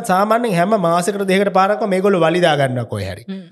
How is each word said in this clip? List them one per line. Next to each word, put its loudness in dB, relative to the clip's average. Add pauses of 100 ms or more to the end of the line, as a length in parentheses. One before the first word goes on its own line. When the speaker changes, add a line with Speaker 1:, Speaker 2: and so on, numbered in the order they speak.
Speaker 1:
සාමාන්‍යයෙන් 0
හැම 0
මාසෙකට 0
දෙකකට 0
පාරක්ම 2
මේගොල්ලෝ 0
වලි 2
දා 4
ගන්නවා 0
කොහේ -8
හරි. -12
Speaker 2:
හ්ම්. -12 (140)